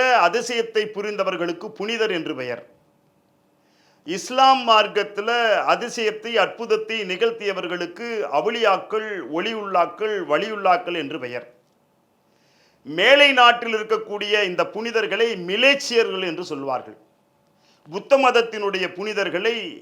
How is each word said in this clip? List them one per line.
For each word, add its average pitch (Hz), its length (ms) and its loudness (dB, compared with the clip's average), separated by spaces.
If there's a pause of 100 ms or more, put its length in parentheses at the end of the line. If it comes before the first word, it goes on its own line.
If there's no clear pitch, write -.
(140)
அதிசயத்தை 226 720 0
புரிந்தவர்களுக்கு 190 840 -6
புனிதர் 214 420 -4
என்று 156 240 -6
பெயர். 123 440 -10 (1300)
இஸ்லாம் 254 600 2
மார்க்கத்துல 208 640 2 (380)
அதிசயத்தை, 226 680 -2
அற்புதத்தை 220 680 0
நிகழ்த்தியவர்களுக்கு 190 1200 -4
அவுலியாக்கள், 208 1000 -2 (120)
ஒளியுல்லாக்கள், 196 960 -2
வலியுல்லாக்கள் 180 680 0
என்று 147 240 -6
பெயர். 123 340 -10 (1300)
மேலை 262 500 6
நாட்டில் 240 400 6
இருக்கக்கூடிய 208 720 -2
இந்த 175 220 0
புனிதர்களை 214 680 -2
மிலேச்சியர்கள் 208 880 0
என்று 175 220 -6
சொல்வார்கள். 131 520 -6 (920)
புத்த 208 280 2
மதத்தினுடைய 220 760 0
புனிதர்களை 196 600 -2 (260)